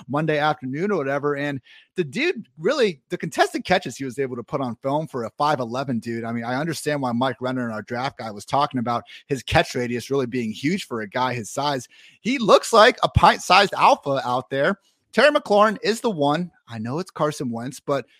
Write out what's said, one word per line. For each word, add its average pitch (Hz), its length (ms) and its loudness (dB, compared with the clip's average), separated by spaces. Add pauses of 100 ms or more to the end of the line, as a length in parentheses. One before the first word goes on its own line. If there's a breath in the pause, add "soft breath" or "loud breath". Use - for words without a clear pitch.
Monday 151 320 0
afternoon 147 500 -2
or 196 80 0
whatever. 143 380 -2
And 139 260 -6 (320 soft breath)
the 180 100 -2
dude 247 440 -4 (100)
really, 208 520 0
the 180 100 -6
contested 330 460 -2
catches 175 300 0
he 139 80 -10
was 127 140 -8
able 131 180 -4
to 120 60 -8
put 139 200 -6
on 120 160 -6
film 147 280 -2
for 120 200 -6
a 107 120 -8
five 143 220 2
eleven 123 400 -4
dude. 117 240 -6
I 117 80 -6
mean, 117 120 -6
I 123 120 -4
understand 147 480 -4
why 127 80 -2
Mike 123 280 -2
Renner, 127 320 -4
our 107 120 -8
draft 123 340 -6
guy, 113 140 -10
was 101 140 -14
talking 139 340 0
about 117 240 -2 (240 loud breath)
his 135 160 -4
catch - 320 2
radius 120 340 -4
really 135 160 0
being 117 260 -4
huge 156 360 -4
for 117 140 -6
a 107 60 -8
guy 127 280 -2
his 113 160 -8
size. 139 360 -4 (340 soft breath)
He 254 180 -2
looks 233 340 4
like 233 300 8
a 160 60 0
pint-sized 196 640 4
alpha 143 500 4
out 123 240 -2
there. 147 300 0 (340)
Terry 269 160 6
McLaurin 214 540 4
is 214 180 -2
the 240 80 0
one. 160 420 0 (160)
I 117 120 -10
know 120 180 -4
it's 190 140 -6
Carson 151 400 -2
Wentz, 117 280 -10
but, 139 280 -4 (120 soft breath)